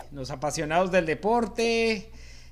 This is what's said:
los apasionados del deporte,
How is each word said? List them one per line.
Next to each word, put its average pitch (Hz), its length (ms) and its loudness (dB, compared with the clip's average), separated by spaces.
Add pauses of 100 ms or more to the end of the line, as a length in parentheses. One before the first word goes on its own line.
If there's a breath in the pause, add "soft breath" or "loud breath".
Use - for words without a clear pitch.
(120)
los 135 180 -8
apasionados 151 600 0
del 175 160 4
deporte, 226 1040 0 (400 soft breath)